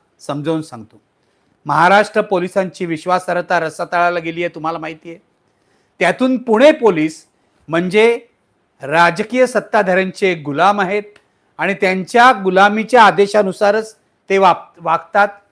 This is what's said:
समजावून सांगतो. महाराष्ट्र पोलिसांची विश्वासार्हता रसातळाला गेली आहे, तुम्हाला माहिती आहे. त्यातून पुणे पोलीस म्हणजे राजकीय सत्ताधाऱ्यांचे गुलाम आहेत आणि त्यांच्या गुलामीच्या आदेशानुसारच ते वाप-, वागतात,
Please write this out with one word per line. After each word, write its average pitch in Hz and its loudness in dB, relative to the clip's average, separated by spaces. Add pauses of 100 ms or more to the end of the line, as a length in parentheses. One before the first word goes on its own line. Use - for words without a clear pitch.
(200)
समजावून 151 -6
सांगतो. 113 -20 (640)
महाराष्ट्र 190 2
पोलिसांची 190 -4
विश्वासार्हता 175 -4
रसातळाला 175 -4
गेली 165 -8
आहे, 170 -8
तुम्हाला 165 -8
माहिती 160 -14
आहे. 170 -20 (800)
त्यातून 233 0
पुणे 247 4
पोलीस 160 -2 (400)
म्हणजे 185 0 (600)
राजकीय 170 0
सत्ताधाऱ्यांचे 190 -2
गुलाम 165 0
आहेत 202 -4 (540)
आणि 175 -4
त्यांच्या 196 2 (100)
गुलामीच्या 208 2
आदेशानुसारच 202 0 (340)
ते 196 0
वाप-, 175 0
वागतात, 165 -2 (240)